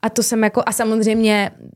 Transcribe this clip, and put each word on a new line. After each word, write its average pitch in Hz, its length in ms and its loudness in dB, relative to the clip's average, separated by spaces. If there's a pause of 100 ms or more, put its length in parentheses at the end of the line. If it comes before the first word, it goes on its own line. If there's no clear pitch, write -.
A 220 80 -2
to 220 140 -4
jsem 220 200 0
jako, 214 220 0
a 226 60 -2
samozřejmě 220 800 2 (240)